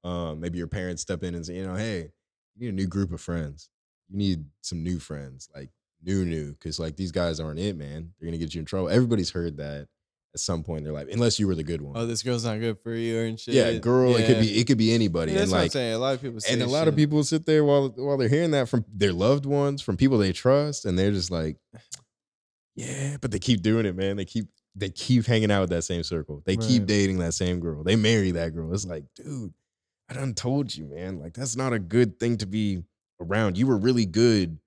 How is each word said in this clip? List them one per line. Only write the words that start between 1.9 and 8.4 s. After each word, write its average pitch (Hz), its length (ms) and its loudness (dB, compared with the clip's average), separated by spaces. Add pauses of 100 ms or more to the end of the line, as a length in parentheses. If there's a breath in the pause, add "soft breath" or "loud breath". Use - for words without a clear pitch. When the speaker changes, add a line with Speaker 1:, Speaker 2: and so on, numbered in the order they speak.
Speaker 1:
you 107 100 -18
need - 40 -6
a - 20 -6
new 95 160 -2
group 92 240 -2
of 82 80 -8
friends. 78 500 -8 (400)
You 98 80 -8
need 92 260 0 (180)
some 82 200 -8
new 87 160 -4
friends, 69 560 -14
like, 69 160 -16 (320)
new, 92 220 0
new, 76 320 -4
'cause, 80 240 -8
like, 78 160 -6
these 92 160 -6
guys 85 260 -2
aren't 78 220 -8
it, 98 160 -4
man. 78 420 -12
They're 82 80 -12
gonna 82 100 -6
get 80 160 -6